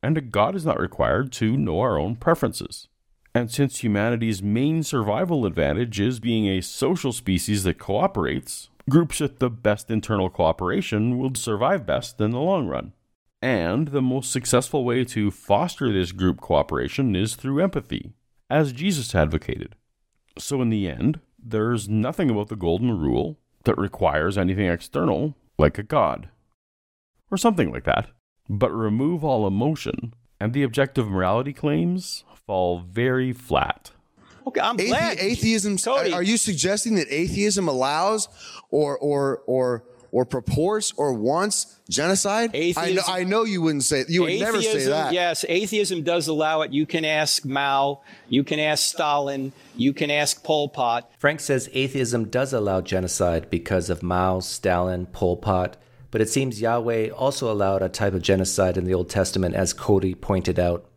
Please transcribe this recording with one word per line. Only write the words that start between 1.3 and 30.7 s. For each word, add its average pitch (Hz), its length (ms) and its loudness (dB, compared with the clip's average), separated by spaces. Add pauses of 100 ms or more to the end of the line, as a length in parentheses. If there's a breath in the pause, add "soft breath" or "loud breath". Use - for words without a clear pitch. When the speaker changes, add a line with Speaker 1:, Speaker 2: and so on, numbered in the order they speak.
Speaker 1:
to 113 240 0
know 92 240 0
our 113 180 0
own 98 180 -2
preferences. - 720 -2 (460)
And 120 160 0
since 139 320 0
humanity's 110 600 0
main 135 400 0
survival 131 640 0
advantage 92 540 0
is 117 200 0
being 110 260 0
a 95 140 2
social 135 520 -2
species 98 500 0
that 92 160 0
cooperates, 101 920 -2 (220)
groups 151 300 4
with 143 180 -2
the 127 100 2
best 110 420 -2
internal 104 380 0
cooperation 107 920 0
will 131 160 -2
survive 120 520 -2
best - 340 -4
in 107 120 0
the 120 80 -4
long 170 260 0
run. 67 260 -6 (480)
And 120 480 0
the 139 140 0
most 127 280 -2
successful 127 540 0
way 123 200 2
to 104 260 0
foster 123 640 0
this 90 200 0
group 92 280 0
cooperation 78 760 0
is 110 180 0
through 139 280 -2
empathy, - 500 -4 (380)
as 143 220 2
Jesus 147 420 -2
advocated. 78 600 0 (640)
So 139 220 -4
in 117 100 2
the 101 180 0
end, 120 320 0 (180)
there's 110 500 -2
nothing 123 420 0
about 104 180 0
the 113 80 -8
golden 95 420 0
rule 71 400 0 (260)
that - 140 4
requires 87 580 0
anything 95 300 0
external, 127 680 -2 (220)
like - 200 4
a 104 40 -8
god, 98 460 0 (1000)
or 196 60 -2
something 175 360 2
like 60 120 -8
that. - 240 2 (400)
But 101 240 0
remove 123 520 0
all 120 220 2
emotion, 117 680 -2 (240)
and 107 140 -2
the 139 120 2
objective 131 440 0